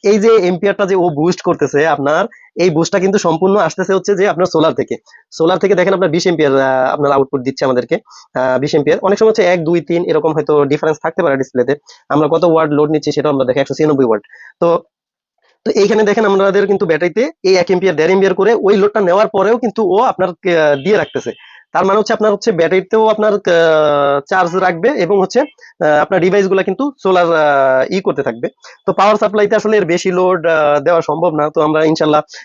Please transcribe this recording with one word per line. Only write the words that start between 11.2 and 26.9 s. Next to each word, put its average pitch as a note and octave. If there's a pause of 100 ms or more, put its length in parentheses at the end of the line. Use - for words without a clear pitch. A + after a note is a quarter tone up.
পারে C#3
ডিসপ্লেতে। C3 (340)
আমরা D3+
কত D#3+
ওয়াট D#3+
লোড D3
নিচ্ছি D3+
সেটাও D3
আমরা C3+
দেখি, B2+
একশো C#3
ছিয়ানব্বই C#3+
ওয়াট। G#2+ (380)
তো, E3+ (840)
তো -
এইখানে G#3
দেখেন G#3
আমাদের G3
কিন্তু G3+
ব্যাটারিতে E3+ (120)
এই F#3
এক F3
এম্পিয়ার, F#3
দেড় D#3+
এম্পিয়ার F#3+
করে G3
ওই G3+
লোডটা G#3
নেওয়ার F#3+
পরেও G3
কিন্তু A3+
ও F#3+
আপনার, F#3+
আহ, D#3
দিয়ে F#3
রাখতেছে। C#3 (420)
তার F3
মানে G3
হচ্ছে A3
আপনার G#3+
হচ্ছে G3+
ব্যাটারিতেও F#3
আপনার, G#3+
আহ, D#3 (100)
চার্জ F3+
রাখবে F#3
এবং G3+
হচ্ছে, F#3+
আহ, D3+
আপনার F3+
ডিভাইসগুলো F#3+
কিন্তু A3 (120)